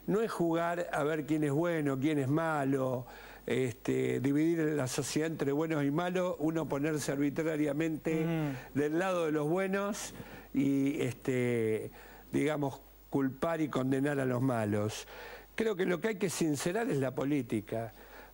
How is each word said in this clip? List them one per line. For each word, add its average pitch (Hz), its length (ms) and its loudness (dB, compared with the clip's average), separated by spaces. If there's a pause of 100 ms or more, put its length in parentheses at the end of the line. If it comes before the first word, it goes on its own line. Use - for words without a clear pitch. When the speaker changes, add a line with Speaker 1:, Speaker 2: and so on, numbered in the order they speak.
Speaker 1:
no 190 140 2
es 220 100 0
jugar 170 600 0
a 160 120 2
ver 151 240 0
quién 156 160 2
es 143 80 2
bueno, 151 480 2
quién 151 180 2
es 131 100 2
malo, 135 800 0 (400)
este, 127 760 0
dividir 151 400 2
la 151 280 0
sociedad 151 420 -2
entre 143 220 -2
buenos 156 320 0
y 143 80 2
malos, 180 480 0
uno 160 280 0
ponerse 147 440 0
arbitrariamente 156 1120 0
Speaker 2:
Mm. 151 540 -2
Speaker 1:
del 151 180 2
lado 180 300 2
de 151 40 0
los 151 160 2
buenos 196 680 0 (380)
y, 139 480 2
este, 120 880 0 (400)
digamos, 139 500 0 (300)
culpar 143 500 0
y 151 60 2
condenar 135 520 2
a 131 60 2
los 127 160 0
malos. 107 680 0 (480)
Creo 220 200 0
que 180 100 0
lo 175 160 0
que 220 60 0
hay 214 80 0
que 180 140 0
sincerar 175 600 0
es 143 80 0
la 131 160 0
política. 120 800 -2 (400)